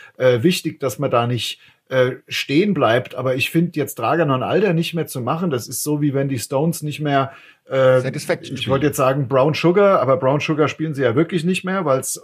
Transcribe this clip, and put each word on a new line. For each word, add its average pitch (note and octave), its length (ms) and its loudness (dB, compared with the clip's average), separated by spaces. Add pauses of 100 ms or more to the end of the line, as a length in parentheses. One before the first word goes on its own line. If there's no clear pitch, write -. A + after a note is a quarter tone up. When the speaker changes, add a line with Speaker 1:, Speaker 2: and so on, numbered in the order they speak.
(160)
Speaker 1:
äh, B2 260 2
wichtig, E3+ 380 0
dass C3+ 180 -4
man C3+ 120 -2
da A#2 160 2
nicht, A#2+ 340 -4 (280)
äh, B2+ 300 2 (100)
stehen F#3 440 0
bleibt. B2+ 440 2
Aber B2+ 180 -2
ich C3 160 -2
find E3+ 240 0
jetzt C#3 240 -6
Dragan C#3+ 320 0
und B2+ 140 0
Alder E3+ 300 0
nicht E3 200 -2
mehr D#3 140 -4
zu C3+ 120 -8
machen, D#3+ 300 -4
das A#2+ 160 -4
ist - 160 -10
so, D3+ 180 -2
wie C#3+ 140 0
wenn C#3 140 -2
die C3+ 100 -4
Stones D3+ 440 -2
nicht D3 180 -10
mehr, C#3 320 0 (360)
äh, C3 320 4
Speaker 2:
Satisfaction C#3+ 540 -6
Speaker 1:
ich - 80 -8
Speaker 2:
spielen. - 100 -2
Speaker 1:
wollte C3+ 140 0
jetzt C#3 100 0
sagen C3+ 320 2
Brown C#3 260 2
Sugar, F#3 460 4
aber B2+ 160 2
Brown C#3 240 2
Sugar D3+ 260 0
spielen D#3 260 -6
sie C3+ 100 -4
ja A#2 120 2
wirklich E3 300 0
nicht F#3 180 -2
mehr, F#3 220 -4
weil's, C3 400 -2